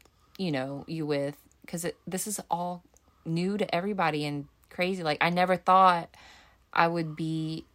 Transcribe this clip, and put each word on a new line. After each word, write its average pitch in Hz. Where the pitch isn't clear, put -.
you 180
know, 139
you 160
with?" 143
'Cause 175
it, -
this 185
is 214
all 175
new 180
to -
everybody 170
and 147
crazy. 180
Like, 151
I 165
never 180
thought 185
I 170
would 165
be 160